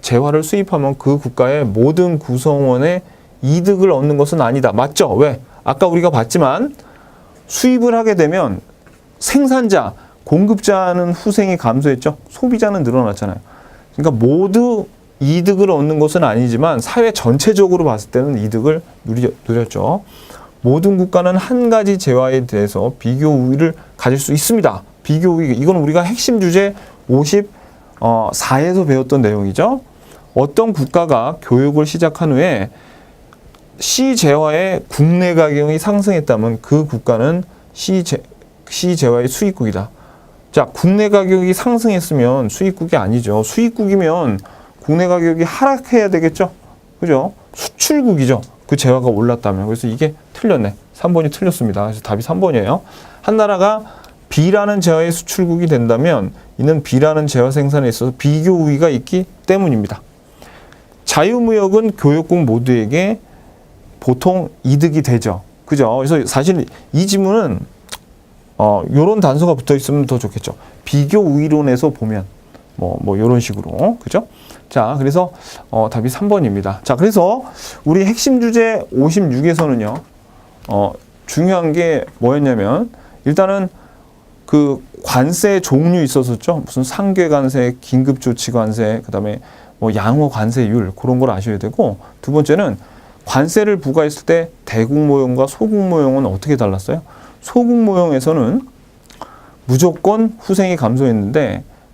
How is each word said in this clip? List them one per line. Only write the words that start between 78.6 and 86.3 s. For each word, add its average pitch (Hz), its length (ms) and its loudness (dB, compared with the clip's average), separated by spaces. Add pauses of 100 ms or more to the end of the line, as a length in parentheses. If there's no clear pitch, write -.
오십육에서는요. 147 1040 0 (760)
어, 101 240 -2 (320)
중요한 170 480 0
게 165 320 0 (140)
뭐였냐면 131 680 0 (360)
일단은 190 420 0 (800)
그 143 380 0 (200)
관세 175 560 0
종류 170 440 2
있었었죠. 131 640 -2